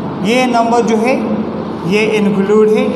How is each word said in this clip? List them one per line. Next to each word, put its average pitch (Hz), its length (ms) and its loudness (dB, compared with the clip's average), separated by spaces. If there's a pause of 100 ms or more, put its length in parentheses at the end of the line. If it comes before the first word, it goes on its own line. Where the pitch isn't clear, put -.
(260)
ये 247 200 2
नंबर 233 400 2
जो 220 100 0
है 240 180 0 (800)
ये 208 80 2 (160)
इंक्लूड 202 520 2
है 240 160 2 (120)